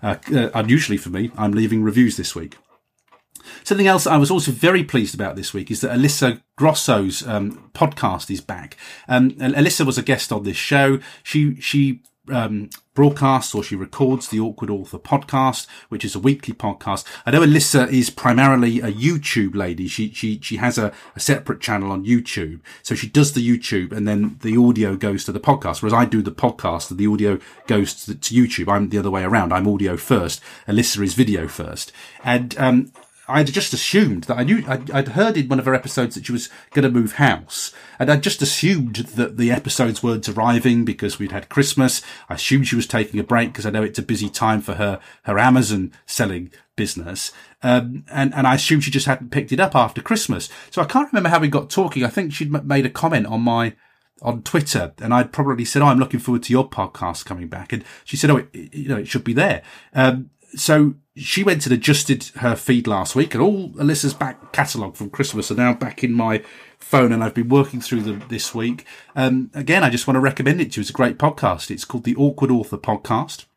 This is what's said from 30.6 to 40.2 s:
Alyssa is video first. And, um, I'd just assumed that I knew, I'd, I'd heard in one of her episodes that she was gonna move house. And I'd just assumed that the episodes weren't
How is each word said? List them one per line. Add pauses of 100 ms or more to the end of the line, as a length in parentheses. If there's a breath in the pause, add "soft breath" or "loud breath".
Alyssa
is
video
first. (320 loud breath)
And,
um, (360)
I'd
just
assumed
that
I
knew,
I'd,
I'd
heard
in
one
of
her
episodes
that
she
was (240 loud breath)
gonna
move
house. (260 loud breath)
And
I'd
just
assumed (220)
that
the
episodes
weren't